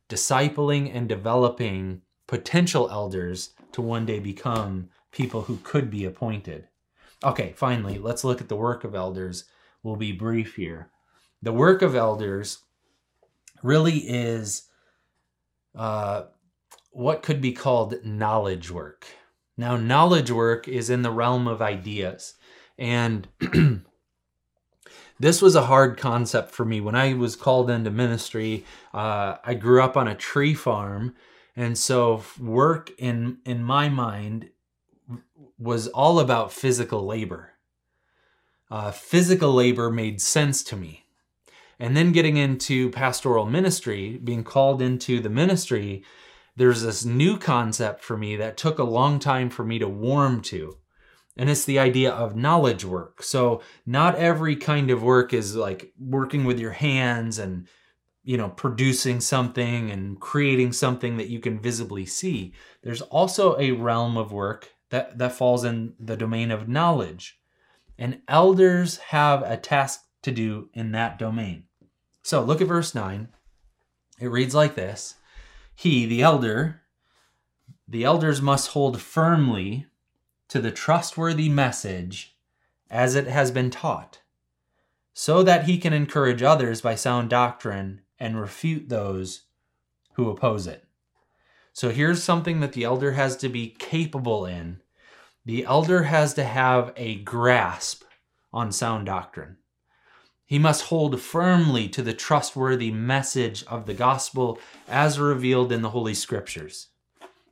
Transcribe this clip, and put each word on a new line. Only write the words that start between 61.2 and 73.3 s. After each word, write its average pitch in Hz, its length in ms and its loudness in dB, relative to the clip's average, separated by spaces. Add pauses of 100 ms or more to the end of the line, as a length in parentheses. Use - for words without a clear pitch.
you 117 100 -8
can 110 220 -6
visibly 107 440 -6
see. 113 460 -6 (320)
There's 120 200 -10
also 185 540 2
a 139 140 2
realm 117 460 0
of 104 160 -4
work 101 400 -6 (160)
that, 123 280 -6
that 123 140 -2
falls 123 320 2
in 117 340 -4
the 113 200 -8
domain 113 340 -2
of 107 160 -4
knowledge. 123 720 -2 (580)
And 123 300 -6
elders 180 720 6
have 147 460 2
a 117 120 -4
task - 480 -2 (200)
to 135 100 -4
do 110 400 -4
in 113 180 -6
that 110 260 -2
domain. 110 460 -6 (580)
So 139 220 0
look 156 180 2
at 185 60 2
verse 170 260 -2
nine. 104 360 -6 (920)